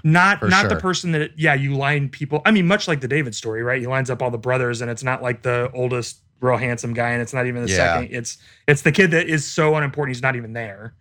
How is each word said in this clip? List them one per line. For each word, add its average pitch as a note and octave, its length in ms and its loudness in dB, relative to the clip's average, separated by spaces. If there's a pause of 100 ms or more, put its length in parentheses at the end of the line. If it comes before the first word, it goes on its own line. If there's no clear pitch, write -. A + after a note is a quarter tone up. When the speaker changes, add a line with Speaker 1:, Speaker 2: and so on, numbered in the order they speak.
Speaker 1:
Not, F3+ 360 6
Speaker 2:
for - 80 2
Speaker 1:
not F#3+ 160 6
the - 60 0
Speaker 2:
sure. - 100 0
Speaker 1:
person F3+ 320 -2
that, D3+ 260 -4
yeah, D#3 160 4
you C#3 220 0
line C#3 320 0
people. D3 360 -4
I A3 60 6
mean, F#3+ 160 6
much G3+ 200 2
like D3+ 140 0
the B2+ 80 -4
David C3+ 260 -2
story, A2+ 280 -6
right? B2+ 180 0
He A#2+ 60 -4
lines C3 240 -2
up B2 120 -4
all B2+ 80 -2
the A#2 80 -6
brothers, B2 440 -2
and A#2+ 80 -4
it's A2+ 120 -8
not, B2+ 200 -4
like, B2 200 -4
the B2 320 0
oldest, B2 440 -4 (220)
real B2+ 180 2
handsome A#2+ 340 -4
guy, A#2+ 180 -2
and A#2+ 120 -2
it's A#2 100 -8
not B2 140 -2
even A#2+ 180 -4
the A2+ 60 -2
Speaker 2:
Yeah. F#2+ 60 2
Speaker 1:
second. E2+ 380 0
It's, A#2 240 -8 (300)
it's C#3+ 140 4
the D#3 100 4
kid F#3+ 200 6
that E3 140 2
is D#3+ 200 -2
so D#3 280 2
unimportant, C#3 420 -4
he's A#2+ 60 -8
not C3 140 -2
even A2+ 160 -10
there, A2 480 -10